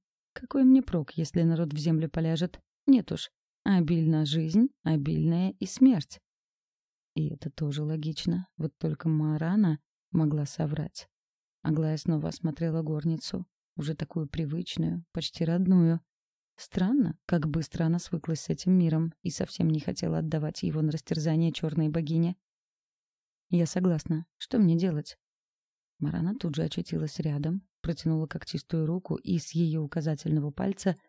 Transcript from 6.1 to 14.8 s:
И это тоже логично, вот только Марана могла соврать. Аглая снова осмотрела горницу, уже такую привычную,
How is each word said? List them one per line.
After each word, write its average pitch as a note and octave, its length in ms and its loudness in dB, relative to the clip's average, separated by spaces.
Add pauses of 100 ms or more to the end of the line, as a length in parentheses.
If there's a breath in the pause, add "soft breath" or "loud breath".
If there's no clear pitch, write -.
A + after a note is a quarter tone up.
И D3+ 140 -2
это D3+ 200 -10
тоже D3 320 -4
логично, D#3+ 640 -4 (120)
вот D#3+ 200 -6
только D#3+ 300 -4
Марана D#3 720 0 (320)
могла D3+ 320 2
соврать. D3+ 640 -6 (540)
Аглая D#3 340 0
снова D#3 320 -2
осмотрела D#3+ 540 -4
горницу, D#3 640 -4 (280)
уже D3+ 200 -4
такую D3+ 340 -6
привычную, E3 760 -4 (100)